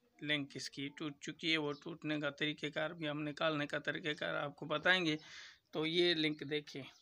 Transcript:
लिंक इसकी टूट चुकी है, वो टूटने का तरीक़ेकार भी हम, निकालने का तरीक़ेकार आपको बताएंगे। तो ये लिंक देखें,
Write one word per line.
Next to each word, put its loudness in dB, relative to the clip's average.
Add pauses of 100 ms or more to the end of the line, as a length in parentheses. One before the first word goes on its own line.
(200)
लिंक -2
इसकी -6
टूट -8
चुकी -2
है, 6
वो 0
टूटने -4
का 0
तरीक़ेकार -2
भी -6
हम, -2
निकालने 0
का -2
तरीक़ेकार -2
आपको -4
बताएंगे। 4 (540)
तो 2
ये 6
लिंक 0
देखें, -4 (180)